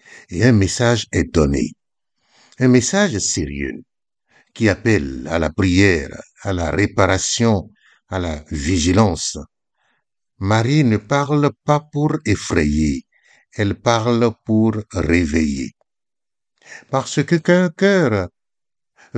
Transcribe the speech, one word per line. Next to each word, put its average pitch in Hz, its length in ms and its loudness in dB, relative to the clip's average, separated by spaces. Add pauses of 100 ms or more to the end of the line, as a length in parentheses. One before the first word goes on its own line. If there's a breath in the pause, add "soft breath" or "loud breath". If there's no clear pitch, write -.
(300 soft breath)
et 90 140 0
un 131 60 6
message 113 640 2
est - 200 -2
donné. 69 420 0 (840 soft breath)
Un 131 80 2
message 127 520 2
sérieux, 71 680 -6 (680 soft breath)
qui 110 160 0
appelle 71 600 -2
à 82 80 -2
la 78 120 0
prière, 92 600 2 (320)
à 98 100 -6
la 85 200 -4
réparation, 101 1000 0 (380 soft breath)
à 95 100 -6
la 78 320 -6
vigilance. 85 880 0 (1040)
Marie 113 420 2
ne 113 140 2
parle 143 560 -2 (120)
pas 147 140 0
pour 151 460 -4
effrayer, 76 840 -2 (460 soft breath)
elle 101 240 -2
parle 117 580 0 (100)
pour 110 320 2 (140)
réveiller. 78 800 -2 (1200 loud breath)
Parce 135 320 -2
que 165 140 0
qu'un 180 320 2
cœur 160 600 2 (880 soft breath)